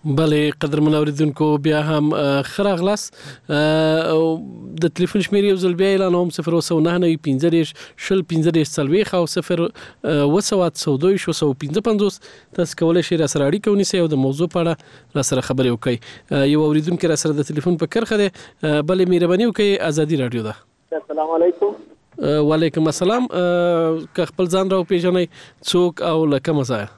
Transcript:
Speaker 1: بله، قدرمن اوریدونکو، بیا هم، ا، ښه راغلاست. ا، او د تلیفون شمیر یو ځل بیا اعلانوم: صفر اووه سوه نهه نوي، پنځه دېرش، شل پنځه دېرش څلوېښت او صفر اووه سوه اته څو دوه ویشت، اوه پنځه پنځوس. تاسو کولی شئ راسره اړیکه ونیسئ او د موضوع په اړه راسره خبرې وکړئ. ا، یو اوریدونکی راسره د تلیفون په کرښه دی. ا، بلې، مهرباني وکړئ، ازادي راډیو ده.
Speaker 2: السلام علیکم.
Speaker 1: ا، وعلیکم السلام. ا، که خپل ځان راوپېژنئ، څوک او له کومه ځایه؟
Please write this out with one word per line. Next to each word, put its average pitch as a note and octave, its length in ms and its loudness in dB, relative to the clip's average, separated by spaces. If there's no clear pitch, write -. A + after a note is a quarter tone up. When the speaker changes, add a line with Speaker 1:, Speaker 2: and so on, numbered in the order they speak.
Speaker 1:
بله، D3+ 540 2
قدرمن D3+ 340 0
اوریدونکو، D3+ 640 0
بیا D3+ 240 0
هم، D3+ 320 0
ا، C#3 280 0
ښه - 180 -8
راغلاست. G3 560 -2
ا، D3+ 60 -2
او D#3+ 320 0
د F3 60 2
تلیفون F3+ 340 -2
شمیر G3+ 220 0
یو G3+ 120 2
ځل F3+ 180 0
بیا F#3+ 140 0
اعلانوم: F3+ 420 2
صفر E3 220 -4
اووه E3 100 2
سوه D#3+ 200 0
نهه E3+ 160 2
نوي، E3 300 0
پنځه C#3 220 0
دېرش، E3 260 0
شل F#3+ 220 -2
پنځه D#3+ 300 0
دېرش D#3+ 260 0
څلوېښت E3 400 0
او F3 100 2
صفر F3 360 -4
اووه D3+ 760 -2
سوه G3 260 0
اته - 140 -4
څو C#3 180 0
دوه F3 140 2
ویشت، F3 320 -2
اوه C#3 200 0
پنځه D#3 180 -2
پنځوس. G#3 380 0
تاسو F3 240 -2
کولی E3 220 4
شئ E3+ 140 -2
راسره C#3+ 340 2
اړیکه G3 180 -2
ونیسئ G3+ 320 2
او E3+ 80 2
د D#3 60 0
موضوع C3+ 340 2
په E3+ 160 -2
اړه E3 120 0
راسره C3 260 0
خبرې B2+ 260 0
وکړئ. A#2+ 280 0
ا، C#3+ 120 2
یو D3+ 200 2
اوریدونکی D#3 440 0
راسره D#3 240 0
د D3 100 -2
تلیفون D#3 360 -2
په E3 80 -2
کرښه A3+ 320 -2
دی. G3+ 100 2
ا، D3+ 540 -4
بلې، F3+ 280 0
مهرباني F3+ 360 2
وکړئ، G3+ 360 0
ازادي D#3 340 0
راډیو A#2+ 280 -2
ده. G#2+ 100 -6
Speaker 2:
السلام D#3 400 -4
علیکم. F3 340 2
Speaker 1:
ا، - 720 -4
وعلیکم D#3 460 2
السلام. G3 380 0
ا، G#3 140 -6
که E3+ 100 0
خپل F#3 200 -2
ځان F#3+ 240 0
راوپېژنئ، F3+ 560 0
څوک F3 400 0
او D#3+ 240 0
له C#3+ 140 2
کومه D3 240 -2
ځایه؟ A2 240 -4